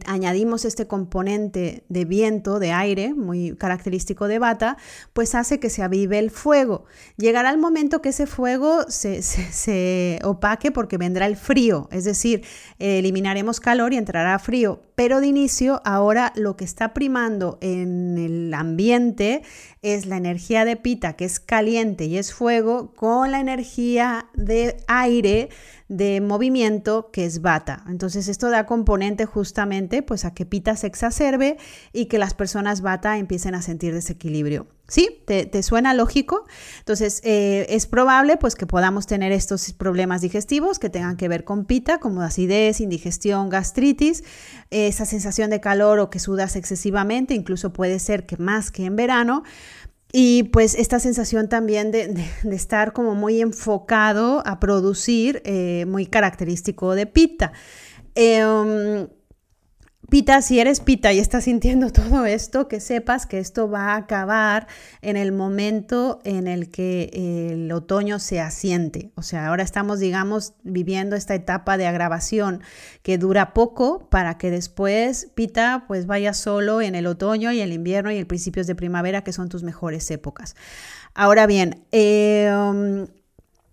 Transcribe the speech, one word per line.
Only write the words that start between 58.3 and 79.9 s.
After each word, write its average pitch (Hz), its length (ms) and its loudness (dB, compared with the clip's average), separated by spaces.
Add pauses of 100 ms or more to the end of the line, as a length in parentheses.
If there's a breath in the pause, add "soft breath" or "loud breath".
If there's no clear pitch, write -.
Pita, 269 320 8
si 247 180 4
eres 269 200 4
Pita 208 340 4
y 190 60 4
estás 220 240 2
sintiendo 254 460 2
<laughs> - 20 -6
todo 226 340 4
esto, 226 420 0
que 208 120 -6
sepas 240 440 -2
que 190 140 -6
esto 208 320 -4
va 202 220 -2
a 214 40 0
acabar 214 680 0 (340 loud breath)
en 202 160 -4
el 196 160 0
momento 208 920 -2
en 190 240 -2
el 175 220 -4
que 180 800 -4
el 165 220 -6
otoño 202 460 -2
se 190 200 -4
asiente. 170 760 -4
O 165 80 -12
sea, 156 240 -6
ahora 175 160 -2
estamos, 202 380 -4
digamos, 196 520 -2 (120)
viviendo 190 520 -2
esta 196 180 -4
etapa 185 440 -2
de 185 80 0
agravación 175 760 -2 (420 loud breath)
que 185 140 0
dura 190 380 2
poco 240 560 0
para 170 260 0
que 180 140 -4
después, 196 840 -2
Pita, 233 540 0
pues, 185 160 -4
vaya 202 300 0
solo 208 480 0
en 190 120 -2
el 175 120 -2
otoño 214 460 0
y 233 80 0
el 180 120 -2
invierno 190 400 -2
y 208 60 -2
el 180 80 -6
principios 175 400 -4
de 180 80 -4
primavera, 175 500 -4
que 180 80 -8
son 180 160 -8
tus 175 140 -10
mejores 165 480 -8